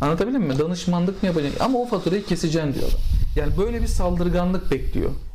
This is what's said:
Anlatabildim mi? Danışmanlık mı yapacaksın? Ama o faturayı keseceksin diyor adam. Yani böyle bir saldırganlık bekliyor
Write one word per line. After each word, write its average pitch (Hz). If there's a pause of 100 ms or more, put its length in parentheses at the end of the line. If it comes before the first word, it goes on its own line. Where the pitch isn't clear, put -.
Anlatabildim 190
mi? 131
Danışmanlık 175
mı 196
yapacaksın? 156
Ama 254
o 240
faturayı 202
keseceksin 160
diyor 104
adam. - (360)
Yani 147
böyle 233
bir 226
saldırganlık 175
bekliyor - (240)